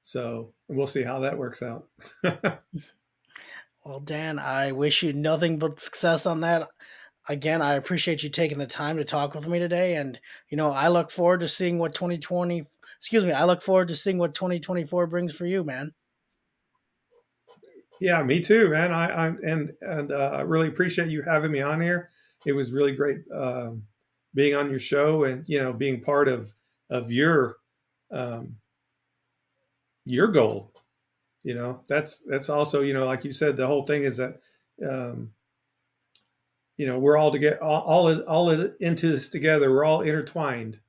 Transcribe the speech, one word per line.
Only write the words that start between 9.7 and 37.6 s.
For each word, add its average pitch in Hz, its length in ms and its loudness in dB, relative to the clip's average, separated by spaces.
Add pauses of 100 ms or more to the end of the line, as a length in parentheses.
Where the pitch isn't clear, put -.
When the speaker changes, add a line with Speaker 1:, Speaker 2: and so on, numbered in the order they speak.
Speaker 2:
And, 135 240 -6 (300)
you 147 80 -4
know, 151 120 2
I 139 180 2
look 170 220 2
forward 180 300 2
to 170 80 0
seeing 175 300 0
what 165 160 -2
twenty 175 240 -4
twenty, 175 480 -4 (320)
excuse 220 260 2
me, 175 80 2
I 143 120 2
look 180 180 2
forward 185 260 4
to 170 80 -2
seeing 190 220 0
what 175 160 0
twenty 180 260 -4
twenty-four 175 460 -2
brings 170 260 -2
for 175 140 -8
you, 185 180 -2
man. 143 300 -8 (2000)
Speaker 1:
Yeah, 175 240 2
me 139 180 4
too, 208 280 6
man. 165 240 2
I, 165 140 0
I, 165 220 0
and, 156 520 -4
and, 151 320 -6
uh, 139 220 0
I 139 80 -2
really 160 260 2
appreciate 170 400 -2
you 151 140 -4
having 156 280 0
me 139 120 -2
on 151 180 -2
here. 175 300 -2 (340)
It 143 80 0
was 135 180 -2
really 143 220 2
great, 147 280 -2 (140)
um, 120 500 -6 (500)
being 143 200 4
on 143 140 0
your 135 100 -2
show 147 460 2
and, 131 240 -2
you 143 120 0
know, 127 120 -2
being 127 300 -2
part 143 260 4
of, 113 240 -2 (380)
of 120 200 -4
your, 135 460 4 (560)
um, 120 440 -8 (1500)
your 131 240 2
goal. 110 440 2 (720)
You 123 100 -6
know, 123 340 -8
that's, 147 300 -4
that's 139 320 -6
also, 147 320 0
you 139 100 0
know, 131 140 0
like 131 180 -4
you 143 80 -8
said, 143 240 0
the 131 100 0
whole 139 200 0
thing 147 180 0
is 123 140 -2
that, 127 200 -6 (480)
um, 120 440 -8 (1500)
you 147 100 -2
know, 127 120 -2
we're 147 180 6
all 151 140 6
to 147 80 0
get 147 240 2